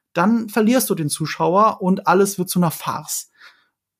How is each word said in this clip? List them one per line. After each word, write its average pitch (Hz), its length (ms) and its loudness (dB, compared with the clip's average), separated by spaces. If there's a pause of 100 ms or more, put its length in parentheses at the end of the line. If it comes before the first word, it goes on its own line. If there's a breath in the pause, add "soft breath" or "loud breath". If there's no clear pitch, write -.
(120)
dann 214 380 0
verlierst 220 400 2
du 196 40 0
den 160 140 -4
Zuschauer 170 720 0
und 185 260 0
alles 196 320 2
wird 180 120 -4
zu - 80 -2
einer 175 120 2
Farce. - 600 -10 (680 soft breath)